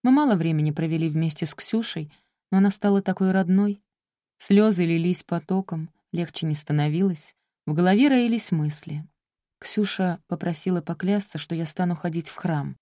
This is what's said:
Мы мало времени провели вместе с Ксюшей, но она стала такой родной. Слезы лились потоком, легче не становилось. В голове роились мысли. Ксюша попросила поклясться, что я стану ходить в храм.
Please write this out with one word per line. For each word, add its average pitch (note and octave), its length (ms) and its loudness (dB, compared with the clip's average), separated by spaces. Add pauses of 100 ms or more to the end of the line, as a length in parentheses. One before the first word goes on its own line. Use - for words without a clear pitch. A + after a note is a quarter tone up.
Мы B3 80 2
мало C#4 240 6
времени D#3+ 360 2
провели D#3+ 380 -2
вместе D#3+ 380 -2
с - 80 -12
Ксюшей, G3 580 -6 (380)
но F#3+ 80 4
она G3 120 6
стала G3 300 0
такой F#3+ 300 0
родной. F#3+ 500 2 (560)
Слезы G3+ 480 4
лились E3 380 0
потоком, E3+ 680 -6 (240)
легче E3+ 320 -6
не D#3 100 0
становилось. D3+ 800 -2 (300)
В D#3 80 -4
голове F#3 360 4
роились A#3+ 440 2
мысли. D3+ 540 -4 (520)
Ксюша F#3+ 680 -2
попросила F3 560 -4
поклясться, F#3 560 -2
что - 160 -8
я E3 100 -4
стану F3 320 -2
ходить E3 320 -6
в - 80 -18
храм. C#3+ 460 -4